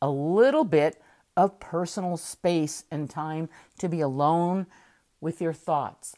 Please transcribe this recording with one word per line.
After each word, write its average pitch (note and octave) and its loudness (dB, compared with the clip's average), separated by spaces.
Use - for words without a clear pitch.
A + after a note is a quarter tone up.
a C#3 0
little G3+ 4
bit D#3 2
of G3 2
personal F3 -4
space - -2
and D3 -6
time D#3 -6
to F#3+ -4
be E3 -2
alone E3 2
with D#3+ -4
your E3 -2
thoughts - -4